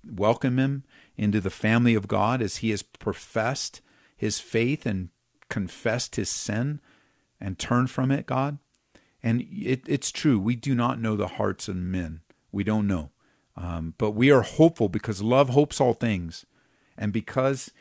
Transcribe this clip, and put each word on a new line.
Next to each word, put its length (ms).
welcome 480
him 280
into 240
the 100
family 440
of 120
God 340
as 180
he 120
has 140
professed 960
his 220
faith 480
and 220
confessed 680
his 160
sin 500
and 180
turned 320
from 220
it, 120
God. 340
And 300
it, 380
it's 240
true. 260
We 160
do 220
not 240
know 160
the 120
hearts 400
of 60
men. 460
We 100
don't 240
know. 240
Um, 420
but 140
we 180
are 120
hopeful 460
because 340
love 280
hopes 300
all 120
things. 540
And 120
because 720